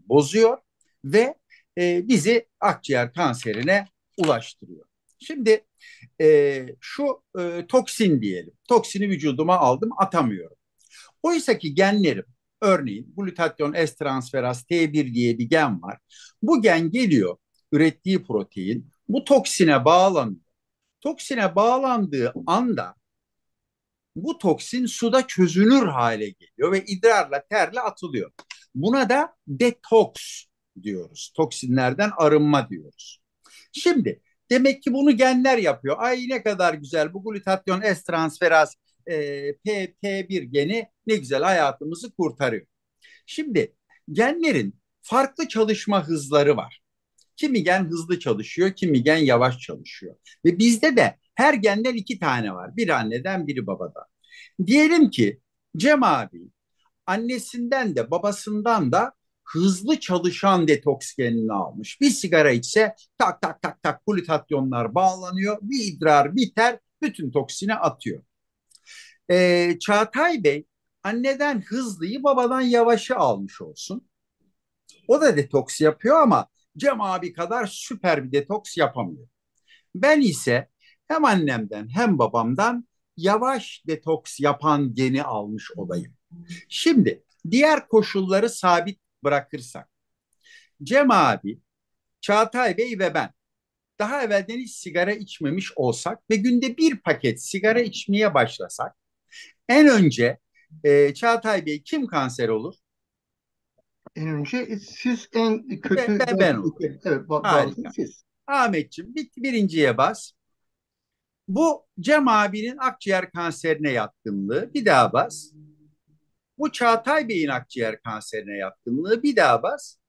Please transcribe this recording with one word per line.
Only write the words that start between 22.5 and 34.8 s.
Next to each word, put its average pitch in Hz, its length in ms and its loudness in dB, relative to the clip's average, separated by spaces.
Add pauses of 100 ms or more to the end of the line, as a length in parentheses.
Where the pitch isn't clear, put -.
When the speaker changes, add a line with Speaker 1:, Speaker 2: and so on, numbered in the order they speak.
Speaker 1:
bu 285 220 -8
toksin 220 480 -2
suda 233 420 0
çözünür 202 600 4
hale 117 420 -2
geliyor 143 420 -4
ve 190 140 -2
idrarla, 185 640 2
terle 202 300 -2
atılıyor. 160 520 -6 (440)
Buna 220 340 0
da 285 260 0 (120)
detoks - 960 0 (400)
diyoruz. 92 520 -12
Toksinlerden 135 840 0
arınma 151 520 4
diyoruz. - 520 -18 (500)
Şimdi 262 500 0 (280)
demek 269 340 2